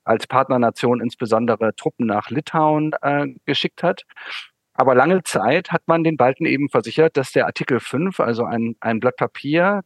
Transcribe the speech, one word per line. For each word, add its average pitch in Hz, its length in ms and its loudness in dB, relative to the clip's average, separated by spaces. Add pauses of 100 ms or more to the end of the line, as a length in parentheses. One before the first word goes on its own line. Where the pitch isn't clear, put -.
als - 240 0
Partnernation 123 720 2
insbesondere 110 760 0
Truppen - 320 -4
nach 104 240 -2
Litauen, 151 640 0 (100)
äh, 143 260 0 (180)
geschickt - 360 -4
hat. 180 220 -2 (720)
Aber 127 220 4
lange 165 260 4
Zeit 147 500 -2
hat 170 140 -2
man 165 180 4
den 160 120 2
Balten 127 300 2
eben 135 240 0
versichert, 135 480 0
dass 135 160 -2
der 127 120 2
Artikel - 360 -2
fünf, 180 400 -4
also 117 240 -2
ein, 113 340 -4
ein 113 220 -2
Blatt 123 160 0
Papier, 175 680 0